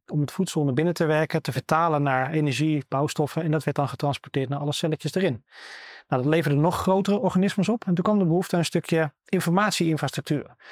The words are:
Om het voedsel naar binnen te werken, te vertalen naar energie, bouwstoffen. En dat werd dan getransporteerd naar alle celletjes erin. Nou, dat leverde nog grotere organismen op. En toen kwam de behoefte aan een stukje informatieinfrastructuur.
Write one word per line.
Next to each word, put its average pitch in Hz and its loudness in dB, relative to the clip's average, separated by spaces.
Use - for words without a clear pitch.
Om 151 -2
het 143 -2
voedsel 170 -2
naar 135 0
binnen 165 2
te 170 0
werken, 156 0
te 135 -6
vertalen 156 0
naar 135 0
energie, 151 0
bouwstoffen. 147 -2
En 165 -2
dat 151 0
werd 143 -2
dan 143 0
getransporteerd 135 -4
naar 139 -6
alle 147 -4
celletjes 156 -4
erin. 180 0
Nou, 127 0
dat 143 2
leverde 151 2
nog 160 2
grotere 196 2
organismen 185 2
op. 226 -2
En 180 0
toen 175 0
kwam 208 4
de 196 4
behoefte 175 2
aan 175 2
een 160 0
stukje 160 0
informatieinfrastructuur. 165 0